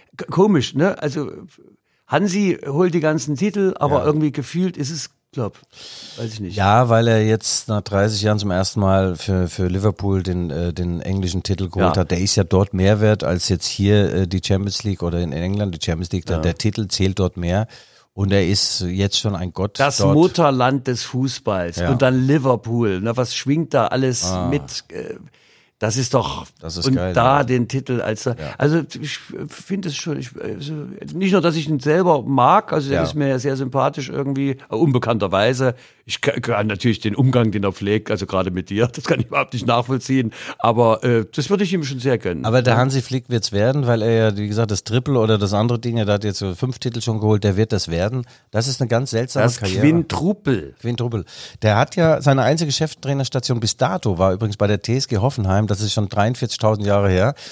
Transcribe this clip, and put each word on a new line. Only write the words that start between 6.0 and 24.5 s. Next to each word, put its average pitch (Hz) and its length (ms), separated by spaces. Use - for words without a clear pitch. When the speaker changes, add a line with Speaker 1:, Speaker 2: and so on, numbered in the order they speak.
Speaker 1:
Weiß 110 160
ich 110 60
nicht. 95 160
Speaker 2:
Ja, 104 320
weil 117 200
er 113 180
jetzt - 420
nach 104 140
dreißig 101 400
Jahren 107 180
zum 101 120
ersten 95 280
Mal 95 380
für, 92 320
für 92 180
Liverpool 98 560
den, 90 260
äh, 85 240
den 87 280
englischen 92 420
Titel 92 260
geholt 90 280
Speaker 1:
Ja. 95 40
Speaker 2:
hat. 82 100
Der 87 80
ist 98 160
ja 98 100
dort 92 280
mehr 98 280
wert 107 240
als 87 240
jetzt 90 180
hier, 101 460
äh, 92 140
die 90 160
Champions 98 400
League 95 200
oder 85 160
in 82 140
England 92 420
die - 100
Champions 85 280
League. 92 140
Der, 87 100
Speaker 1:
Ja. 78 40
Speaker 2:
der 82 140
Titel 107 320
zählt 95 320
dort 92 160
mehr. 90 320
Und 98 180
er 98 160
ist - 320
jetzt 95 400
schon 101 160
ein 87 160
Gott 101 260
Speaker 1:
Das 139 200
Speaker 2:
dort. 143 180
Speaker 1:
Mutterland 139 720
des 123 160
Fußballs. 104 720
Speaker 2:
Ja. 87 140
Speaker 1:
Und 127 120
dann 127 240
Liverpool. 117 760
Na, 113 160
was 123 180
schwingt 147 380
da 120 140
alles 131 360
Speaker 2:
Ah. 92 240
Speaker 1:
mit? 143 400